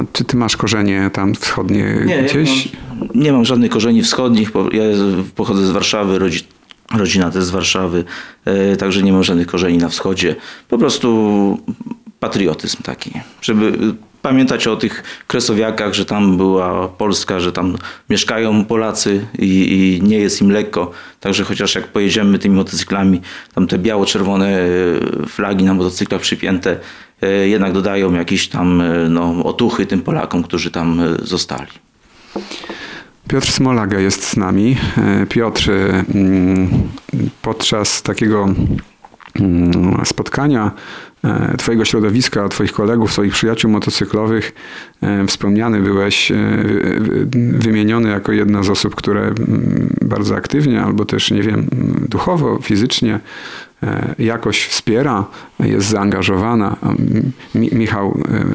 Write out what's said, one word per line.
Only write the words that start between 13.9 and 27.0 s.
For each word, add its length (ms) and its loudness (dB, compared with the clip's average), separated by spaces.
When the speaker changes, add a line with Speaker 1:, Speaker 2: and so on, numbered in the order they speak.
Speaker 2:
pamiętać 460 2
o 80 0
tych 280 -4
kresowiakach, 680 0
że 120 -2
tam 320 2
była 500 2
Polska, 520 -2
że 120 -2
tam 260 -2
mieszkają 560 0
Polacy 600 0
i, 340 2
i 300 2
nie 160 4
jest 220 0
im 100 6
lekko. 400 0
Także 240 -2
chociaż 320 -2
jak 120 -6
pojedziemy 520 2
tymi 160 2
motocyklami, 640 0
tam 140 -2
te 100 0
biało-czerwone, 840 0
e, 680 0
flagi 380 0
na 80 4
motocyklach 480 -2
przypięte, 580 -2